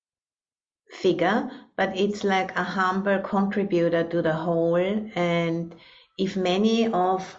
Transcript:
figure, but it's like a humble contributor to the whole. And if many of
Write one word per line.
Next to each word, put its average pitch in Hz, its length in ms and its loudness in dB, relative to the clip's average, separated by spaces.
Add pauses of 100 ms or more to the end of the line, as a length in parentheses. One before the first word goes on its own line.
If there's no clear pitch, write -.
(880)
figure, 190 600 0 (260)
but 190 220 -2
it's 208 260 0
like 190 340 0
a 180 60 -2
humble 190 560 0
contributor 190 880 0
to 170 160 0
the 160 120 0
whole. 175 840 0
And 170 600 0 (420)
if 190 200 -2
many 214 500 2
of 185 520 0